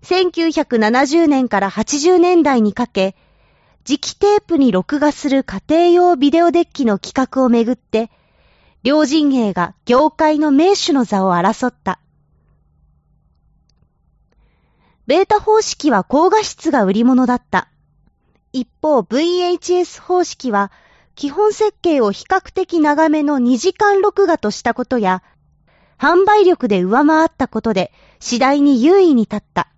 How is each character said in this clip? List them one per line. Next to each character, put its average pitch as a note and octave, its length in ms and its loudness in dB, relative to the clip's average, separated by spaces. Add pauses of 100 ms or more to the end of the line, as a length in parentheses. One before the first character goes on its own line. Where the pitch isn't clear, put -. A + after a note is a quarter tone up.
千 F4+ 300 -2
九 E4 180 -2
百 C#4 300 -4
七 A#3 260 0
十 D#4+ 220 0
年 C4 220 0
か G3+ 100 -2
ら G3 100 -2
八 A#3 300 -6
十 F4+ 180 2
年 F4 240 2
代 C4+ 220 2
に G#3 100 0
か A#3+ 140 -4
け、 F#3+ 280 -4 (680)
磁 - 140 -4
気 - 160 -12
テ G#4 220 2
ー G#4 40 0
プ E4 160 -4
に C4+ 140 2
録 F#3 260 -2
画 D4 140 0
す - 180 -8
る C4+ 140 0
家 F#3+ 260 -12
庭 D#4+ 200 2
用 F4 260 4
ビ C4+ 160 0
デ E4 100 2
オ E4+ 80 4
デ E4+ 120 0
ッ E4+ 60 -2
キ - 180 -6
の G#3+ 80 0
規 - 200 -8
格 C4 300 -2
を B3+ 60 2
め A#3 140 2
ぐ A#3 100 -2
っ - 20 -4
て、 A3+ 340 -6 (720)
両 D4+ 240 2
陣 C#4+ 300 0
営 A3 180 -2
が F3+ 220 -6 (100)
業 C4+ 240 2
界 D#4 300 -2
の D4+ 100 0
名 E4 260 2
手 F4+ 180 -4
の C4+ 100 0
座 F#3+ 240 -2
を F3+ 80 0
争 F#3+ 320 -2
っ B3 160 -8
た。 - 160 -6 (3000)
ベ D4+ 160 2
ー G4 60 0
タ G#4 120 0
方 G#4+ 220 2
式 - 300 -4
は G3 120 0
高 D#4+ 280 0
画 G#4+ 100 2
質 - 300 -8
が A#3+ 140 0
売 F#3+ 80 0
り A3 100 0
物 B3+ 240 2
だ B3 80 0
っ A#3+ 60 -6 (100)
た。 - 180 -4 (880)
一 B3+ 120 -8 (120)
方、 D4+ 200 0
ブ A3+ 200 -2
イ F4 200 -2
エ F4+ 100 -2
イ F4+ 80 -2
チ - 140 -4
エ F4+ 100 0
ス - 180 -12
方 F4+ 220 -2
式 - 260 -8
は G3+ 220 -2 (420)
基 - 160 -8
本 G4+ 220 0
設 G#4+ 300 -2
計 D#4 180 0
を G#3 140 0
比 - 100 -14
較 - 300 -4
的 F4 260 -4
長 D4+ 300 2
め D4+ 120 0
の C#4+ 160 -2
二 B3 200 0
時 F4 160 -2
間 G4+ 260 2
録 G4 280 0
画 D#4+ 100 0
と G#3 120 -4
し - 120 -10
た A#3+ 120 -2
こ B3 120 -6
と C4 120 -4
や、 F#3 260 -2 (760)
販 E4+ 240 2
売 G#4 220 4
力 E4+ 240 0
で G3 120 0
上 A3 240 0
回 D#4 200 2
っ - 120 0
た B3+ 120 -4
こ - 120 -6
と A3+ 120 -2
で F3+ 180 -4 (300)
次 A#3+ 180 -6
第 C#4 220 2
に C#4 200 2
優 F4+ 200 4
位 E4+ 120 4
に A#3 100 2
立 - 120 -8
っ G#3 80 -8 (100)
た。 - 140 -4 (100)